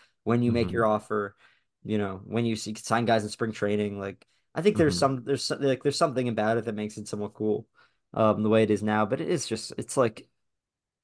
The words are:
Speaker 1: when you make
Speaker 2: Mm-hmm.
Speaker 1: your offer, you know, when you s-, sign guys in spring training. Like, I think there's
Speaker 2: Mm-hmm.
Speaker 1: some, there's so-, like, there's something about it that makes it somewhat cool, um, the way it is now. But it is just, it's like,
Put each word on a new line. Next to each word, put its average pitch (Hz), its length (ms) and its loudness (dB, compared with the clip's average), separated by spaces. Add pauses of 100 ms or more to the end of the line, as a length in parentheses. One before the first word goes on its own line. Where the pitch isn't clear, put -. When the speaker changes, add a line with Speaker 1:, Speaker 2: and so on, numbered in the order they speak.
(260)
Speaker 1:
when 120 180 2
you 120 80 2
make 113 200 0
Speaker 2:
Mm-hmm. - 20 -4
Speaker 1:
your 117 120 2
offer, 107 500 -2 (500)
you 107 140 0
know, 98 260 -4
when 113 200 0
you 113 100 0
s-, 107 140 -8 (140)
sign 113 220 0
guys 110 180 4
in 104 60 -6
spring 113 240 -4
training. 104 460 -2
Like, 98 260 -10 (300)
I 143 80 -4
think 208 140 4
there's 156 200 4
Speaker 2:
Mm-hmm. - 20 -4
Speaker 1:
some, 135 260 2
there's 135 180 -2
so-, - 140 -4
like, 135 260 0
there's - 140 0
something 123 320 0
about 110 280 2
it 113 80 -2
that 110 100 -4
makes 104 220 -6
it 107 100 -12
somewhat 104 280 -6
cool, 107 320 -2 (460)
um, 107 300 4
the 107 60 2
way 110 140 6
it 107 80 4
is 101 120 0
now. 107 220 2
But 101 160 -2
it 160 80 -4
is 160 180 -2
just, - 300 -8
it's - 200 -8
like, 120 300 0 (760)